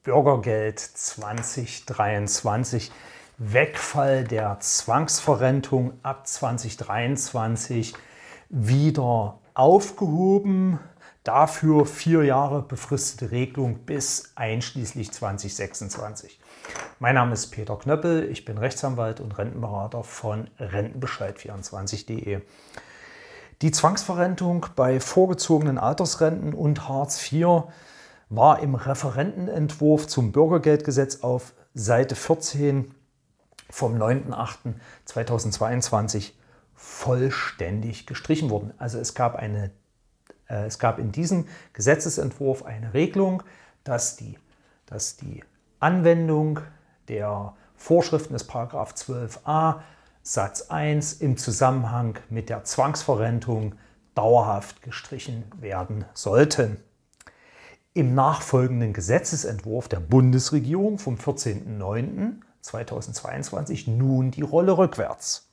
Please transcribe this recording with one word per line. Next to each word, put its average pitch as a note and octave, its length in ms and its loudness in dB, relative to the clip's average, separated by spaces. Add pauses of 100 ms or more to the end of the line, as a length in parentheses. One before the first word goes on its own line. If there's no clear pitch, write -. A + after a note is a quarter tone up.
Bürgergeld A#2+ 760 2
zwanzig - 1080 -8
dreiundzwanzig, G#2 1040 -2 (460)
Wegfall C3+ 880 2
der A2 360 -2
Zwangsverrentung C3 1300 2 (100)
ab - 240 -8
zwanzig A#2 500 -4
dreiundzwanzig, A2+ 1200 -2 (540)
wieder B2 920 2 (160)
aufgehoben. F#3 1200 4 (460)
Dafür D3+ 600 4
vier D#3 400 2
Jahre C#3 380 2
befristete - 720 -6
Regelung B2 480 -2
bis - 540 -6
einschließlich A2+ 760 -6
zwanzig G2 420 -8
sechsundzwanzig. G#2 840 -10 (600)
Mein B2 160 4
Name A#2+ 180 4
ist - 160 -6
Peter G#2+ 260 -8
Knöppel, D#3+ 540 0
ich - 140 -10
bin G#2 120 -8
Rechtsanwalt A#2+ 640 -2
und G#2 160 -10
Rentenberater A2 680 -6
von A2 440 -6 (100)
Rentenbescheid G#2 800 -6
vierundzwanzig G2+ 680 -10
punkt A2+ 200 -6
de. G2 140 -4 (1200)
Die D#3 120 2
Zwangsverrentung F3 1000 0
bei C3 260 2
vorgezogenen D#3 800 2
Altersrenten D#3 760 0
und D3 340 0
Hartz C3+ 300 -2
vier E3+ 500 2 (640)
war C#3 300 4
im C#3+ 140 0
Referentenentwurf D3+ 1300 0
zum A#2 260 0
Bürgergeldgesetz D3+ 880 2
auf B2 320 -4 (200)
Seite A#2+ 400 2
vierzehn C#3+ 800 0 (760)
vom A#2 300 -2
neunten B2 340 0
achten - 480 -8 (260)
zweitausendzweiundzwanzig A2 1300 -2 (360)
vollständig A#2 1300 -4
gestrichen D#3 420 -2
worden. G#2 300 -2
Also A#2 200 -6
es A#2 160 -6
gab A#2+ 200 0
eine, G#2 360 -6 (760)
äh, G#2+ 180 -4
es A2 120 -10
gab A#2 200 0
in A#2 120 -4
diesem E3 380 -2 (240)
Gesetzesentwurf C#3+ 920 0
eine A2+ 300 -10
Regelung, F#3 480 2 (400)
dass - 340 -4
die, G#2 220 -14 (480)
dass - 300 -10
die - 260 -12 (380)
Anwendung D#3+ 800 2 (480)
der G#2 460 -6 (220)
Vorschriften E3 580 2
des - 100 -6
Paragraph A#2+ 500 -8
zwölf - 500 -10
a D#3 380 0 (400)
Satz - 460 -4
eins D3+ 460 0
im C3+ 240 0
Zusammenhang A#2+ 800 0 (100)
mit A2 220 -6
der G#2+ 140 -6
Zwangsverrentung A#2 1120 0 (380)
dauerhaft A#2 680 4
gestrichen B2+ 600 -10 (140)
werden G2+ 540 -6
sollten. A2+ 720 2 (1120)
Im C3 200 4
nachfolgenden B2+ 800 2
Gesetzesentwurf A2+ 960 -2
der F2+ 120 -4
Bundesregierung C3 960 4
vom B2+ 180 -6
vierzehnten A2+ 640 -6
neunten B2 640 -4 (160)
zweitausendzweiundzwanzig - 1300 -8
nun C3 420 2
die C#3+ 120 -6
Rolle E3 340 4
rückwärts. - 760 0